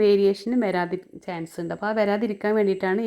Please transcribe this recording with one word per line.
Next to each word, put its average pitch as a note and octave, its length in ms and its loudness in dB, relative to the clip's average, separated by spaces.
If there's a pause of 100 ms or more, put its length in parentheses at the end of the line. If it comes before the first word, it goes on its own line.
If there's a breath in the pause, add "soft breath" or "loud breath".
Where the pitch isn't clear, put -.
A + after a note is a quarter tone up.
വേരിയേഷന് G3+ 640 2
വരാതി-, F3+ 360 -2 (260)
ചാൻസ് E3 360 -10
ഉണ്ട്. E3+ 140 -6
അപ്പോൾ G#3 140 -6
ആ A3 100 -4
വരാതിരിക്കാൻ G#3 580 0
വേണ്ടിയിട്ടാണ് F#3+ 500 0